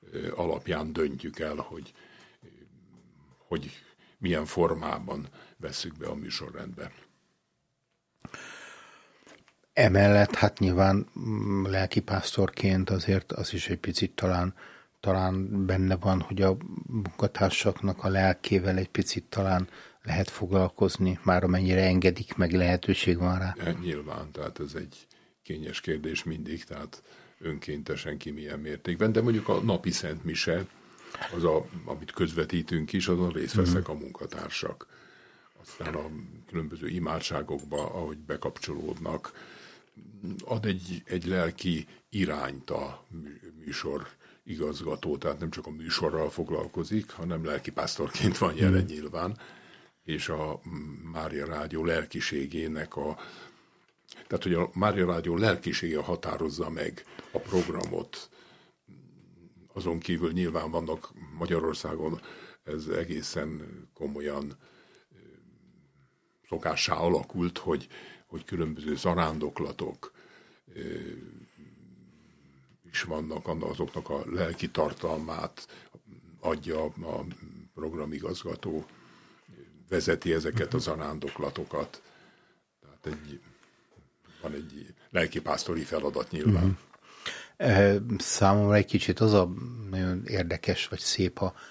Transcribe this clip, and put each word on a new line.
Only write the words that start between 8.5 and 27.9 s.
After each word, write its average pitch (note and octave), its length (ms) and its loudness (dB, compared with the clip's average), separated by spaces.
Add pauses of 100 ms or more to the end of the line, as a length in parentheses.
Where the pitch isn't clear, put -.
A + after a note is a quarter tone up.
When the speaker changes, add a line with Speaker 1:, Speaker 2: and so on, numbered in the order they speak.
Speaker 2:
Emellett, G2+ 600 8
hát - 240 4
nyilván, F#2+ 480 6 (120)
mm, G#2 460 0
lelkipásztorként F#2+ 1200 2
azért F#2+ 420 2
az - 220 -4
is E2+ 160 -4
egy E2+ 100 0
picit - 360 0
talán, F2+ 380 2 (460)
talán F#2+ 640 2
benne F#2+ 300 4
van, F#2+ 260 4
hogy G2 200 -2
a F#2+ 160 6 (300)
munkatársaknak G2 1160 0
a G2+ 60 0
lelkével F#2+ 680 4
egy F#2+ 120 0
picit - 340 -2
talán F#2 440 2 (360)
lehet F2+ 260 0
foglalkozni, F#2 920 2
már F2+ 200 6
amennyire F#2 400 6
engedik F#2 520 4
meg, E2+ 160 4
lehetőség F2+ 680 4
van F2+ 220 2
rá. F#2 200 -2
Speaker 1:
E, E2+ 120 -2 (100)
nyilván, D2+ 500 -6
tehát D2+ 280 -8
ez C#2+ 160 -8
egy - 320 -12 (360)
kényes D2+ 380 -8
kérdés D#2 420 -4
mindig, D#2 400 -6
tehát - 400 -14 (360)
önkéntesen D2+ 800 -6